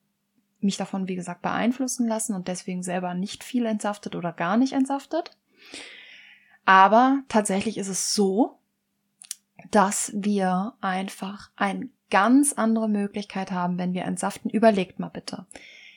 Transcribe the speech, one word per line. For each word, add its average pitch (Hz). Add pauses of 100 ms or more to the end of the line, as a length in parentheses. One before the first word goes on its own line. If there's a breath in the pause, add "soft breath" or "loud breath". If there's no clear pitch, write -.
(600)
mich 196
davon, 190
wie 185
gesagt, 175
beeinflussen 240
lassen 220
und 180
deswegen 180
selber 180
nicht 180
viel 240
entsaftet 214
oder 170
gar 175
nicht 262
entsaftet. 277 (1300 loud breath)
Aber 220
tatsächlich 208
ist 196
es -
so, 208 (1120)
dass 208
wir 196
einfach 196
eine 190 (220)
ganz 247
andere 220
Möglichkeit 202
haben, 180
wenn 180
wir 180
entsaften. 190
Überlegt 208
mal 175
bitte. - (500 loud breath)